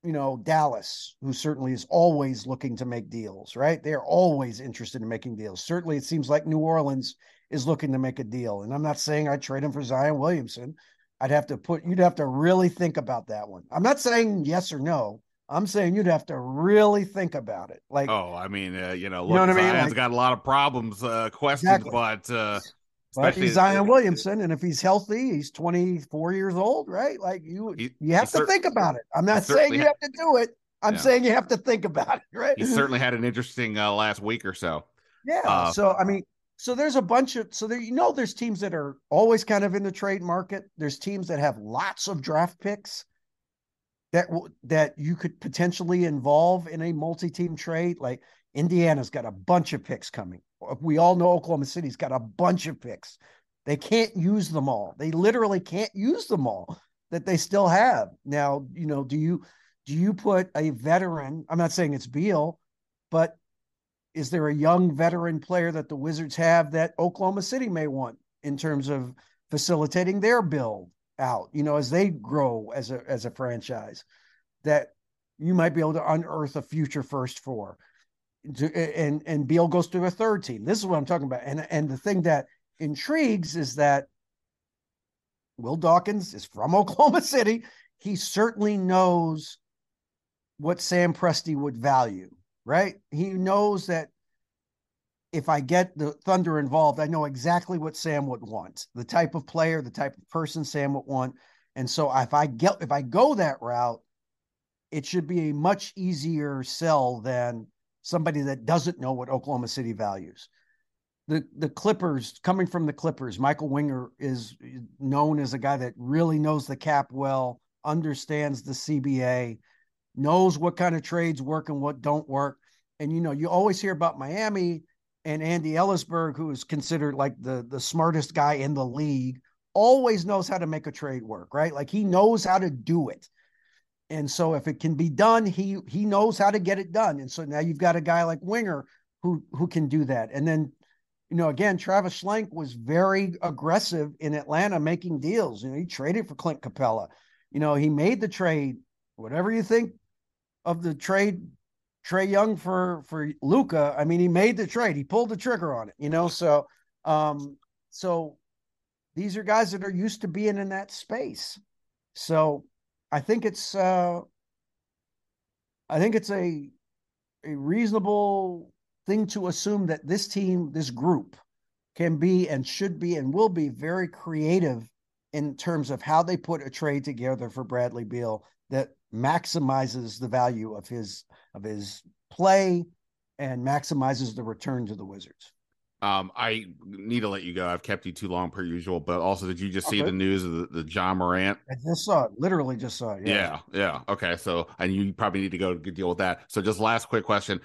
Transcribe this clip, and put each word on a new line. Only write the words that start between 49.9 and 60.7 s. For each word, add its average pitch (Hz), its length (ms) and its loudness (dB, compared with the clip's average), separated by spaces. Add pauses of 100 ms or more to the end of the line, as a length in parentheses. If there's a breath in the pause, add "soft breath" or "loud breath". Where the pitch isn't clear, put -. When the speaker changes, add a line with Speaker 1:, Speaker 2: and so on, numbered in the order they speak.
Speaker 1:
coming. 90 320 -12 (380)
We 156 200 2
all 175 160 8
know 180 180 6
Oklahoma 170 320 0
City's 143 320 -8
got 131 160 -4
a 127 60 0
bunch 175 480 0
of 151 120 -10
picks. - 380 -16 (480 soft breath)
They 147 100 0
can't 220 400 2
use 185 340 2
them 143 200 0
all. 104 280 -4
They 160 140 -4
literally 202 480 2
can't 190 340 -6
use 269 340 -2
them 156 200 0
all 104 320 -8 (320 loud breath)
that 165 140 -6
they 185 100 2
still 196 320 4
have. 175 420 4 (140)
Now, 143 500 0
you 165 120 -8
know, 143 180 -2
do 131 140 -4
you, 160 260 0 (420 soft breath)
do 139 100 -6
you 190 180 2
put 185 420 0
a 156 140 0
veteran, 156 800 -2